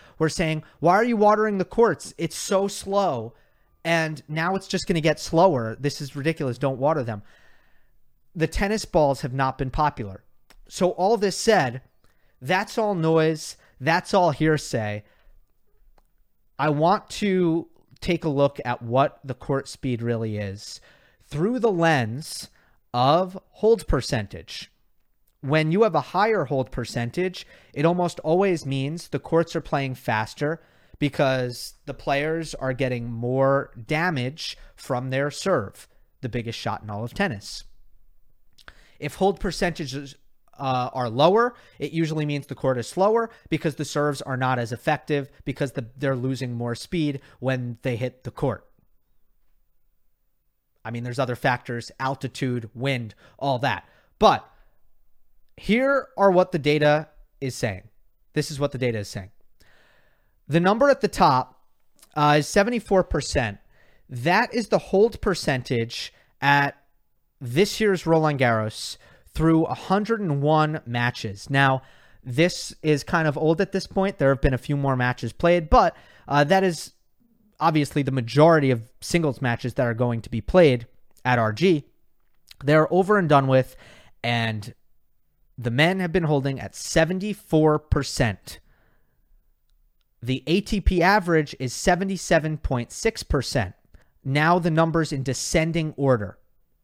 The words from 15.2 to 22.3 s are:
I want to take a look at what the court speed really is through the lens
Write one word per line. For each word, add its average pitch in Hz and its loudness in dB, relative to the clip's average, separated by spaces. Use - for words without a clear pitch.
I 143 0
want 165 0
to 180 0
take 170 -2
a 165 -2
look 139 0
at 120 -6
what 123 0
the 131 -10
court 135 -4
speed 120 -6
really 113 -4
is 101 -10
through 196 -2
the 226 2
lens 156 0